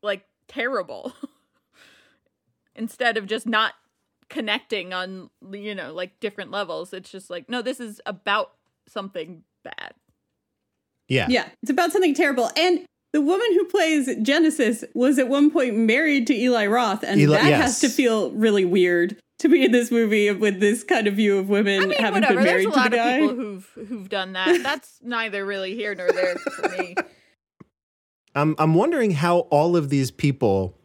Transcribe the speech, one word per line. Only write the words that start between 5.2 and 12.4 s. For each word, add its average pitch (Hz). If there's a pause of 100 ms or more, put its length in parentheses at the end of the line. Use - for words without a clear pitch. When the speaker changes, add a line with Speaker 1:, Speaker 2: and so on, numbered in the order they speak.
Speaker 1:
you 202
know, 156
like, 180
different 202
levels. 180
It's 185
just 190
like, 175
no, 247
this 254
is 220
about 202 (360)
something 180 (200)
bad. - (1120)
Speaker 2:
Yeah. 131
Speaker 3:
Yeah, 247 (160)
it's 226
about 339
something 359
terrible. 269